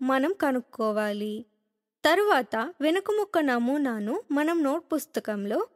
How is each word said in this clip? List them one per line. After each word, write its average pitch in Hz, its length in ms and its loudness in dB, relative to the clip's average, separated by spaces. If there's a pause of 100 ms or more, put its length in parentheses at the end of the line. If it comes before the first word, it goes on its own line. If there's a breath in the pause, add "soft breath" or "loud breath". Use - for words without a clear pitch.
మనం 269 300 2
కనుక్కోవాలి. 214 1120 -2 (580)
తరువాత 320 520 2 (240)
వెనుకముక్క 392 580 0
నమూనాను 254 920 0
మనం 311 320 2
నోట్ 294 300 0
పుస్తకంలో 220 840 -4